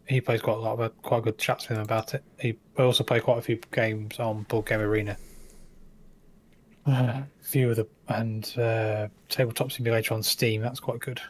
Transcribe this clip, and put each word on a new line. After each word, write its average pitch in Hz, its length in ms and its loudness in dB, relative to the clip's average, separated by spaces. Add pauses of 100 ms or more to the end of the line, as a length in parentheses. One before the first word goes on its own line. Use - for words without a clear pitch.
he 131 120 4
plays 117 220 0
quite 110 160 0
a - 20 -6
lot 113 140 -2
of, 117 80 -2
uh, 113 80 0 (140)
quite 117 200 2
good 110 140 -2
chats - 320 -2
with 113 80 -2
him 107 60 -2
about 113 320 -2
it. - 80 -6 (160)
He, 113 180 -2 (200)
I - 40 4
also 127 220 4
play 120 160 4
quite 120 180 4
a 117 40 -4
few 113 180 -2 (120)
games 110 480 -2
on 110 240 -2
Board 110 220 0
Game 110 160 0
Arena. 104 340 0 (1700)
Uh, 139 40 4
a 127 360 2 (140)
few 127 280 2
of 117 60 2
the, 110 120 0 (200)
and, 110 500 -4
uh, 110 500 0 (220)
Tabletop 127 420 0
Simulator 117 440 0
on 110 80 -2
Steam, 110 380 2
that's 120 180 -4
quite 120 200 -6
good 123 300 -8